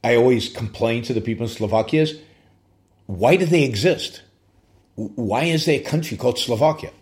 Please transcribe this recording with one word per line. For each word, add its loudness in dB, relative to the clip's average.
I 4
always 4
complain -4
to -6
the -2
people -4
in -6
Slovakia 0
is, -2
why 4
do 2
they 4
exist? -2
W-, -10
why -2
is 0
there 2
a -10
country -4
called -2
Slovakia? 0